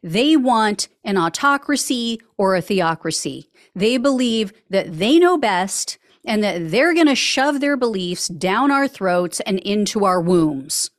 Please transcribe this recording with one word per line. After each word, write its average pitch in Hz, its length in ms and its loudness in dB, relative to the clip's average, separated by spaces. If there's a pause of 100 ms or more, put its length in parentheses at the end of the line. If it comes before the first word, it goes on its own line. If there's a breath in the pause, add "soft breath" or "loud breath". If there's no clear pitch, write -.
They 240 340 2
want 220 520 2 (160)
an 202 120 -2
autocracy 240 1040 -2 (160)
or 190 180 2
a 175 80 0
theocracy. 160 880 -4 (240 soft breath)
They 220 220 0
believe 240 560 0 (180)
that 185 280 -4
they 233 200 4
know 359 180 4
best 196 640 -2 (260 soft breath)
and 214 200 -2
that 170 260 -4
they're 294 240 2
gonna 311 200 4
shove 269 460 0
their 285 160 0
beliefs 196 520 -4
down 185 420 0
our 277 180 2
throats 180 520 -2
and 190 200 -2
into 202 440 -2
our 185 160 2
wombs. 160 800 0